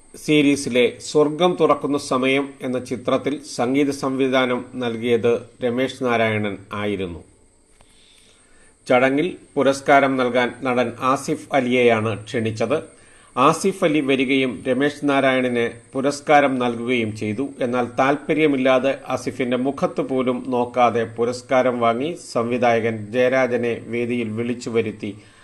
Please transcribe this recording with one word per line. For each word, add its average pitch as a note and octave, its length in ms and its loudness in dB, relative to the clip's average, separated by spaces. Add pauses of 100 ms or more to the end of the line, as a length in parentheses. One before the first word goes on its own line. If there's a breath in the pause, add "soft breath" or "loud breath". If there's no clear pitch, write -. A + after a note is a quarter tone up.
(260)
സീരീസിലെ C#3 720 2
സ്വർഗം D3+ 600 2
തുറക്കുന്ന C#3+ 380 0
സമയം C3+ 520 0 (120)
എന്ന B2+ 180 -4
ചിത്രത്തിൽ C3+ 640 -4 (140)
സംഗീത C#3 340 0
സംവിധാനം C3 760 -2 (100)
നൽകിയത് A#2 680 0 (220)
രമേശ് B2+ 400 -2
നാരായണൻ A2 540 0 (160)
ആയിരുന്നു. G2 500 -6 (1700 soft breath)
ചടങ്ങിൽ C3+ 480 2 (180)
പുരസ്കാരം C3+ 600 4
നൽകാൻ B2 360 0 (100)
നടൻ A#2+ 360 0
ആസിഫ് C3+ 540 -2
അലിയെയാണ് A#2 720 2
ക്ഷണിച്ചത്. A2+ 680 -4 (440 soft breath)
ആസിഫ് D#3+ 460 2
അലി D#3 160 2
വരികയും C3 680 0
രമേശ് C#3 360 0
നാരായണന് C3 680 2 (220)
പുരസ്കാരം C#3 680 2
നൽകുകയും A#2 560 -2
ചെയ്തു. G#2+ 340 -4 (120)
എന്നാൽ, B2 260 -2 (120)
താൽപ്പര്യമില്ലാതെ C3+ 960 2 (120)
ആസിഫിന്റെ B2 480 -2
മുഖത്ത് C#3 440 -2
പോലും C3 460 -2
നോക്കാതെ A#2+ 560 2
പുരസ്കാരം A#2+ 760 0
വാങ്ങി B2 380 0 (140)
സംവിധായകൻ A#2 680 0
ജയരാജനെ A#2+ 920 0
വേദിയിൽ A#2 420 -4
വിളിച്ചു A#2+ 400 -6
വരുത്തി G#2+ 480 -4 (260 loud breath)